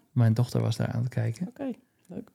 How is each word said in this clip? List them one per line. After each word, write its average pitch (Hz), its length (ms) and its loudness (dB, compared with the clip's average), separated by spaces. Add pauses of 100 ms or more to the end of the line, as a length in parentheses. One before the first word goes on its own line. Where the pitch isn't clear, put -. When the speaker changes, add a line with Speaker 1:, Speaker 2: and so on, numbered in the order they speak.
(120)
Speaker 1:
Mijn 113 220 6
dochter 117 280 0
was 110 160 0
daar 113 140 0
aan 117 120 -4
het 123 100 -6
kijken. 117 340 -2
Speaker 2:
Oké, 262 240 -8 (360)
leuk. 180 280 -14